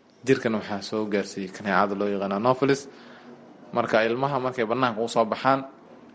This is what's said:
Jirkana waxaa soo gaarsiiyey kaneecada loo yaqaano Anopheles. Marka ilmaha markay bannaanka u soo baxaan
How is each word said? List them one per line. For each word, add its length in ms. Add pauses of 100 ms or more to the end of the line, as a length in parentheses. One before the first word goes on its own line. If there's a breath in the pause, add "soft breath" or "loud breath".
(240)
Jirkana 340
waxaa 240
soo 240
gaarsiiyey 480
kaneecada 400
loo 160
yaqaano 260
Anopheles. 520 (840 loud breath)
Marka 320
ilmaha 360
markay 260
bannaanka 340
u 80
soo 160
baxaan 360 (540)